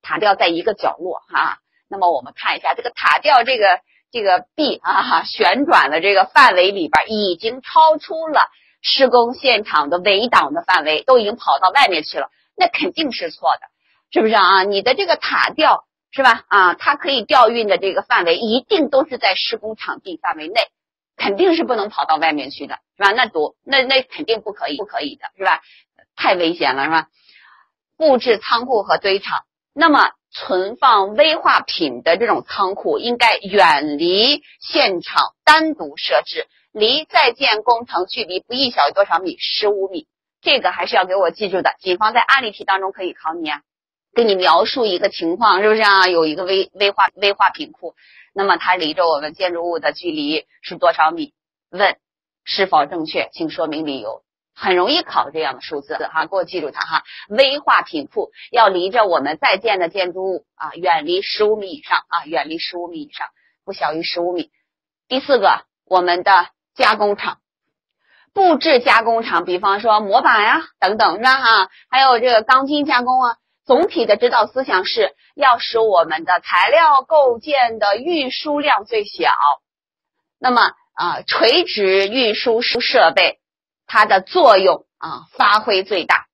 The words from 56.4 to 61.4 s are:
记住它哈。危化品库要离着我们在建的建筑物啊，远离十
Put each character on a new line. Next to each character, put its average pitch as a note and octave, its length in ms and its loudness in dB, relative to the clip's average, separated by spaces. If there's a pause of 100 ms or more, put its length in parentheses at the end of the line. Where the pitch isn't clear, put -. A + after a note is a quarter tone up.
记 F3 180 -8
住 C#3+ 100 -8
它 - 100 -14
哈。 D3+ 220 -6 (260)
危 C4+ 300 2
化 C4 240 0
品 D3+ 240 -8
库 - 240 -8 (200)
要 A3+ 180 4
离 F3+ 200 -2
着 A3 160 2
我 E3+ 140 0
们 D3 180 -4
在 A3 200 0
建 G3+ 200 -2
的 F3 100 -2
建 F3+ 260 -4
筑 F#3 100 -8
物 F#3 220 -6 (100)
啊， D3+ 180 -12
远 E3 320 -2
离 F3 160 -2
十 - 220 -4